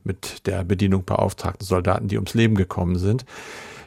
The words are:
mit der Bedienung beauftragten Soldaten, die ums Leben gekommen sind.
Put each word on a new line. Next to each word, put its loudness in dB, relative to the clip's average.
mit -8
der -2
Bedienung 2
beauftragten -2
Soldaten, 2
die -2
ums -2
Leben 6
gekommen 0
sind. 0